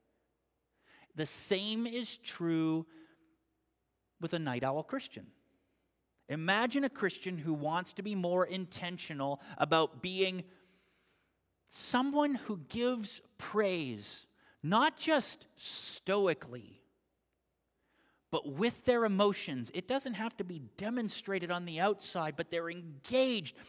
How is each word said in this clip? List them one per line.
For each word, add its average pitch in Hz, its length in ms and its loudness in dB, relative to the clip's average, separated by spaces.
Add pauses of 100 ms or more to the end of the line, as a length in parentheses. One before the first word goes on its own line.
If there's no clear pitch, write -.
(1160)
The 156 100 -2
same 214 600 -2
is 233 300 -6
true 160 720 0 (1400)
with 165 100 -4
a 170 60 -2
night 127 260 -2
owl 143 180 0
Christian. - 440 -8 (1040)
Imagine 214 540 2
a 262 40 2
Christian 185 480 -2
who 156 160 -2
wants 156 400 -2
to 196 100 -10
be 208 120 -4
more 180 320 4
intentional 165 960 -4 (160)
about 151 420 4
being 185 440 0 (1200)
someone 277 680 2
who 208 200 -4 (140)
gives 240 500 -2 (160)
praise, 165 920 -2 (360)
not 233 340 4
just - 500 2 (100)
stoically, 139 1200 -2 (1500)
but 143 200 -2
with 196 360 0
their 240 180 6
emotions. 190 720 2
It 180 120 -4
doesn't 262 280 -2
have 226 240 -4
to 196 60 -2
be 170 180 -8 (160)
demonstrated 196 720 -2
on 175 160 -2
the 160 140 -4
outside, 180 540 0
but 165 160 -6
they're 170 200 -2
engaged 180 840 0 (140)